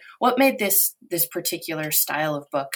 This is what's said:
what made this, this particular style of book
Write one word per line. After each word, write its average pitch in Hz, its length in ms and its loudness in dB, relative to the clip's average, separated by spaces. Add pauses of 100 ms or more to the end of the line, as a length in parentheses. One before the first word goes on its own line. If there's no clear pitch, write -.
(200)
what 247 180 2
made 262 220 4
this, - 360 0 (140)
this 170 160 -2
particular 160 640 -6
style 151 440 0
of 143 160 -10
book 139 240 -4